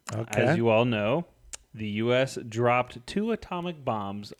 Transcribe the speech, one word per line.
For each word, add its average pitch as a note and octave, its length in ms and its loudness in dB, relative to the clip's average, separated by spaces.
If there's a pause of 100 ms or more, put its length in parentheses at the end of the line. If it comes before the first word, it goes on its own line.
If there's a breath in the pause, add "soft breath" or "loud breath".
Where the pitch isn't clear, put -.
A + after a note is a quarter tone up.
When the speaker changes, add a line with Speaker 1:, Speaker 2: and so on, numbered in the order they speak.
(140)
Speaker 1:
Okay. A2+ 280 0
Speaker 2:
as C3 140 4
you A#2 120 2
all A2+ 160 6
know, A#2+ 420 0 (480)
the A2 140 -8
U A2 260 0
S C3 240 2 (100)
dropped A#2+ 580 0
two G#3+ 260 -2
atomic F3 520 -6
bombs G#2 560 -4